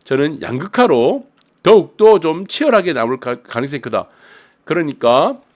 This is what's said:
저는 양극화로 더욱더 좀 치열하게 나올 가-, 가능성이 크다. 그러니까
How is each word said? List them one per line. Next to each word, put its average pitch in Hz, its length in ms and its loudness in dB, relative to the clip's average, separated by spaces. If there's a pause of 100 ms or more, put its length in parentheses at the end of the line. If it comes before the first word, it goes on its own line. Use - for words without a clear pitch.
저는 143 380 -4
양극화로 170 840 0 (360)
더욱더 208 560 4
좀 165 260 -4
치열하게 214 460 0
나올 123 280 -4
가-, 123 220 -8
가능성이 139 400 -8
크다. 110 260 -6 (580)
그러니까 156 760 0 (160)